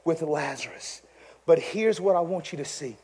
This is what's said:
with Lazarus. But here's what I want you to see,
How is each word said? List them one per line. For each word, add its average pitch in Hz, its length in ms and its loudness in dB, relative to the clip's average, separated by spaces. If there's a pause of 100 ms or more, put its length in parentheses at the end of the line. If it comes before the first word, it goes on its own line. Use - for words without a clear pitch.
with 165 160 2
Lazarus. 147 800 -6 (460)
But 165 100 8
here's 214 420 0
what 185 160 4
I 175 60 4
want 170 300 -4
you 156 80 -8
to 139 60 -6
see, 127 380 -10